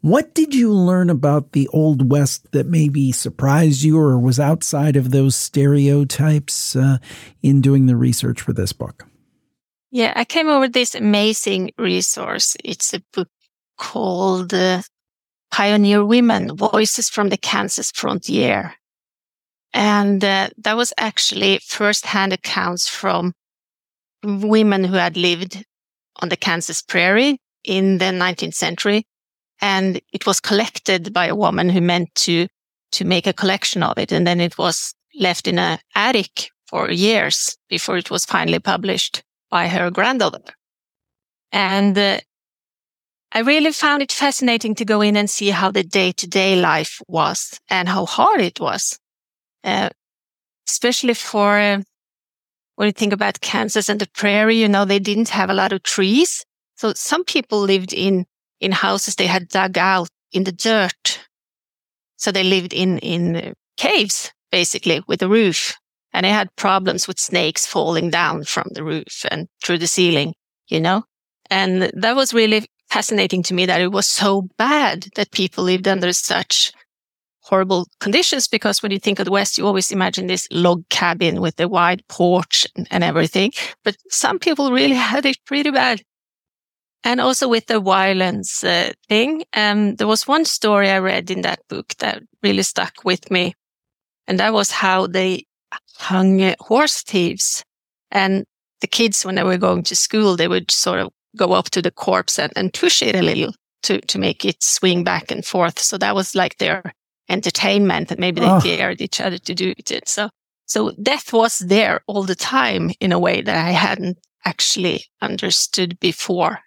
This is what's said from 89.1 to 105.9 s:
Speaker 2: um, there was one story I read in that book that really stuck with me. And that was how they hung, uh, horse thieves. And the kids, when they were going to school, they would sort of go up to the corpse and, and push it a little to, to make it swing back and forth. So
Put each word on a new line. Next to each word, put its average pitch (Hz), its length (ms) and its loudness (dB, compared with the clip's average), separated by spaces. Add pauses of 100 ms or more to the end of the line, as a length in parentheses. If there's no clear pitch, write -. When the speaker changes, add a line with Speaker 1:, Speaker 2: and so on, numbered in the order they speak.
Speaker 2:
um, 208 420 0
there 208 120 -2
was 220 200 0
one 302 180 2
story 202 440 2
I 190 100 2
read 185 320 -2
in 185 100 -4
that 175 280 -4
book - 300 -10
that - 240 -4 (200)
really 196 200 2
stuck - 300 -4 (120)
with 185 260 -2
me. 180 220 0 (720)
And 190 120 -2
that 214 140 2
was 208 180 0
how 190 360 0
they 185 380 -2 (520)
hung, 190 440 2
uh, 190 180 2
horse 285 420 0
thieves. - 640 -2 (480)
And 190 340 0 (360)
the - 60 -4
kids, - 380 0
when 190 100 -4
they 190 80 0
were 185 140 0
going 180 260 0
to - 120 -4
school, 214 400 2
they 165 120 0
would 180 240 -2
sort - 280 0
of - 100 -4 (280)
go 185 160 2
up 185 160 2
to 185 120 -2
the 175 100 0
corpse - 460 -2
and, - 180 -2
and 185 180 -2
push - 280 2
it 214 140 0
a 185 60 2
little - 320 0 (300)
to, - 180 -2
to - 180 -6
make 190 240 -2
it 196 200 -2
swing 180 400 0
back 175 280 -4
and - 140 -8
forth. 170 340 -2
So - 180 -2